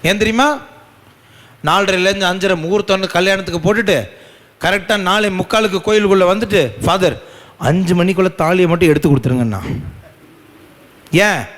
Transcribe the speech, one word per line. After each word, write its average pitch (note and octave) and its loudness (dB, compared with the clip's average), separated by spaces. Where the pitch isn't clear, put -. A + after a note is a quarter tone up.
ஏன் G3+ 0
தெரியுமா? A3 2
நாலரைலேருந்து F#3+ 0
அஞ்சரை F#3+ 0
முகூர்த்தம்னு F#3+ -2
கல்யாணத்துக்கு F3+ -2
போட்டுட்டு G3+ 2
கரெக்டா F#3+ 0
நாலே G#3 2
முக்காலுக்கு G3 -2
கோயிலுக்குள்ள G3+ 2
வந்துட்டு, G3+ 0
"ஃபாதர், E3+ 0
அஞ்சு F3 0
மணிக்குள்ள F#3 0
தாலியை F3+ 2
மட்டும் E3+ 4
எடுத்து D3 2
கொடுத்துருங்கண்ணா." B2 0
ஏன்? F3 -2